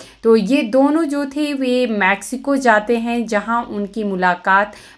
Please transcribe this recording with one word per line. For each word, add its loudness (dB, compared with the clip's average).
तो 6
ये 2
दोनों 2
जो -2
थे -4
वे 0
मैक्सिको -2
जाते 2
हैं, -4
जहाँ -2
उनकी -6
मुलाकात 0